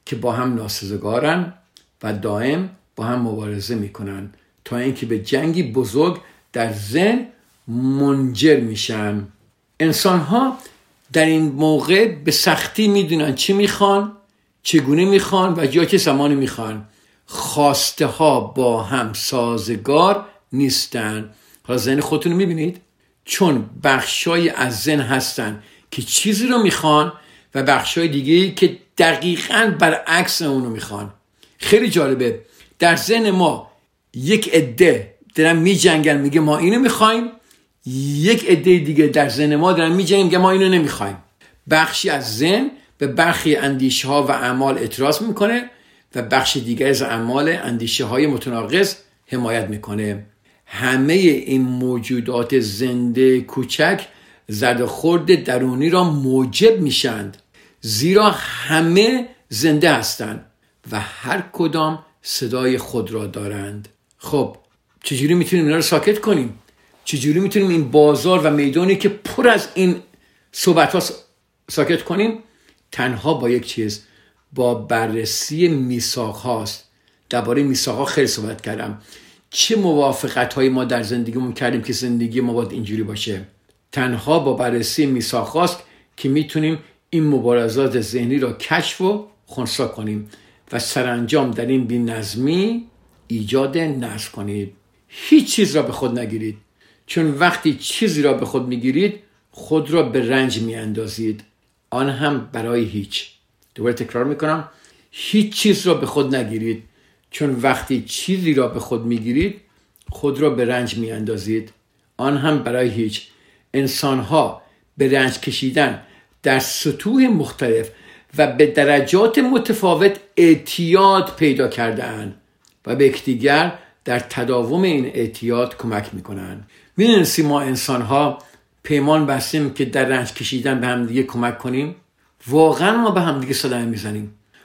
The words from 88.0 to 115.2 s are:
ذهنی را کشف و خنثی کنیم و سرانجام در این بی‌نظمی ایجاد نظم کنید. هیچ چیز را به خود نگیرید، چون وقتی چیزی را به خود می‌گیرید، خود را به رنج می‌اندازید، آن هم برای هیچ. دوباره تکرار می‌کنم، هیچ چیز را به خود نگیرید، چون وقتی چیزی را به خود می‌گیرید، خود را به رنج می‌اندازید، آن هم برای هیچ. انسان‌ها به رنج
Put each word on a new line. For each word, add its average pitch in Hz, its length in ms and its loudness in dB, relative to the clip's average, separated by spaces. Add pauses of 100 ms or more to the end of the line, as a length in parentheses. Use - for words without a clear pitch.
ذهنی 120 380 -2
را 123 140 -2
کشف - 480 -4
و 208 260 -2 (200)
خنثی 123 420 -6
کنیم 107 420 -8 (420)
و 117 60 -4
سرانجام 123 720 -2
در 117 160 -4
این 131 180 2
بی‌نظمی 120 1000 -2 (400)
ایجاد 131 520 -2
نظم 131 540 -6
کنید. 101 400 -8 (360)
هیچ - 460 4
چیز 156 220 2
را 147 60 4
به 131 100 -4
خود 120 260 -4
نگیرید، 110 380 -6 (500)
چون 160 240 0
وقتی 156 440 0
چیزی 160 480 -2
را 139 100 4
به 120 140 -2
خود 123 220 -2
می‌گیرید، 131 460 0 (360)
خود 156 400 -2
را 160 120 2
به 123 260 0
رنج 131 320 0
می‌اندازید، 110 840 -6 (460)
آن 131 180 -2
هم 135 440 -2
برای 117 320 -2
هیچ. 98 460 -8 (440)
دوباره 117 200 -2
تکرار 120 300 -4
می‌کنم، 151 440 -4 (420)
هیچ - 440 0
چیز - 320 2
را 170 80 4
به 139 120 -2
خود 135 300 0
نگیرید، 110 460 -4 (480)
چون 147 200 -2 (120)
وقتی 127 400 -2
چیزی 180 520 -2
را 127 140 2
به 120 120 -6
خود 113 260 -6
می‌گیرید، 120 540 -2 (500)
خود 135 300 -4
را 151 100 2
به 123 140 0
رنج 120 340 -4
می‌اندازید، 110 720 -6 (440)
آن 139 200 -2
هم 143 260 0
برای 123 260 -2
هیچ. 107 380 -4 (480)
انسان‌ها 135 880 0 (340)
به 135 140 2
رنج 131 300 2